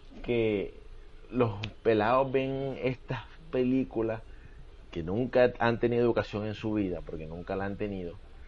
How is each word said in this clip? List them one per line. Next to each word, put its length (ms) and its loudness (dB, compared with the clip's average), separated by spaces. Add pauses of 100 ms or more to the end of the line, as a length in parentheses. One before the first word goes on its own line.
(220)
que 640 0 (460)
los 300 2 (240)
pelados 480 4
ven 500 0
estas 420 -4 (280)
películas 720 2 (680)
que 120 -4
nunca 560 4
han 200 4
tenido 240 4
educación 440 2
en 80 -6
su 180 -2
vida, 300 0
porque 240 -8
nunca 280 -6
la 100 -2
han 120 -4
tenido, 440 -6 (260)